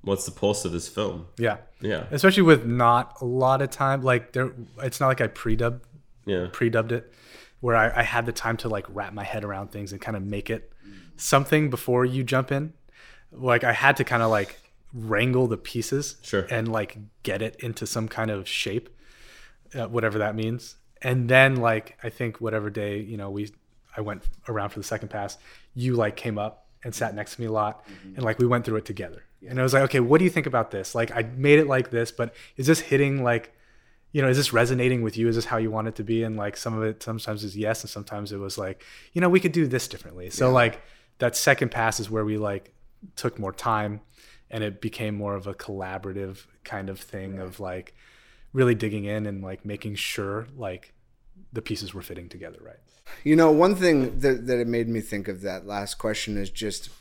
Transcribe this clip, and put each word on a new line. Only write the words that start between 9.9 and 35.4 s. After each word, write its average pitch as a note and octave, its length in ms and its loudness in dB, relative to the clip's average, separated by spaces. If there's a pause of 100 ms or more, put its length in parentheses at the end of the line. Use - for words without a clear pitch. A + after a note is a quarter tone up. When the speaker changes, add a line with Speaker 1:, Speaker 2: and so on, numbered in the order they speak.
Speaker 2:
and G2 80 -12
kinda G#2+ 200 -6
make G2+ 280 -6
it - 240 -6 (440)
something D3 540 2
before B2 340 2
you B2+ 200 0
jump C3 280 0
in. D3+ 200 -4 (600)
Like, B2 320 2
I A#2 80 4
had C3+ 260 4
to C3 60 2
kinda, A#2 240 2
like, G2+ 320 0 (340)
wrangle A#2+ 540 2
the A2 100 -2
pieces - 640 -6
Speaker 1:
Sure. G2 280 -2
Speaker 2:
and, A2+ 200 -2
like, G#2+ 260 -4 (260)
get G2+ 200 -4
it G#2+ 140 -8
into A#2 300 -8
some A2 220 -4
kind A2 220 -4
of G2 180 -6
shape, - 400 -4 (840)
uh, A2+ 140 -6
whatever A2+ 300 0
that G#2+ 160 0
means. A2+ 420 -6 (260)
And B2+ 260 0
then, C3 280 8
like, A2+ 460 0
I A#2 60 -8
think A#2 320 -6
whatever G#2+ 300 -2
day, G#2 300 -4
you G#2+ 160 -10
know, G2 140 -8
we, G#2 200 -6 (460)
I G#2+ 40 -8
went G#2 220 -8 (260)
around G#2 220 -2
for - 80 -12
the G2+ 60 -10
second G#2 240 -6
pass, G2+ 280 -8 (380)
you, B2 220 0
like, G#2+ 200 0
came G#2+ 220 -6
up A2 300 -8 (160)
and A#2 100 -10
sat G#2+ 200 -4
next G#2 200 -10
to - 60 -14
me A#2 80 -4
a G#2+ 40 -4
lot, G#2+ 340 -2
Speaker 3:
Mm-hmm. F#2+ 300 -20
Speaker 2:
and, C3 80 -6
like, A2 140 0
we B2 80 4
went A#2+ 180 2
through A2 120 -2
it G#2+ 80 -4
together. F#2+ 400 -10 (160)
Speaker 3:
Yeah. F#2 100 -18
Speaker 2:
And B2+ 100 -2
I - 20 4
was C3 120 2
like, C3+ 100 6
"Okay, C3 160 2
what C3 180 6
do F#3 60 6
you F3 60 6
think D3+ 160 -2
about B2+ 240 0
this? F#2+ 240 -8
Like, A#2 200 0
I A#2 80 0 (140)
made C#3+ 220 8
it D#3 80 6
like C3 240 0
this, A#2 200 0
but A#2 240 -4 (220)
is C3 100 -2
this D#3+ 140 6
hitting, C#3 420 2
like, A#2+ 300 0 (600)
you D3 100 2
know, C3+ 60 4
is B2+ 100 6
this C3+ 140 0
resonating B2 500 4
with A2 160 -2
you? A#2 100 4
Is A2+ 80 2
this A2+ 100 0